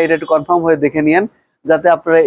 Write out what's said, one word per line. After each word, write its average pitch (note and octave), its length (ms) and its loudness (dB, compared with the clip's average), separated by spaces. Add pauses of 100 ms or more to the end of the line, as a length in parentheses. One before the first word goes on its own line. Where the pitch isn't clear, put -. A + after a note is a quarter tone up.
এটা D#3+ 140 -2
একটু D#3 160 -12
কনফার্ম E3 320 0
হয়ে E3 120 0
দেখে D3 240 -2
নিয়েন, D#3+ 220 0 (420)
যাতে D#3+ 240 0
আপনারা E3 380 2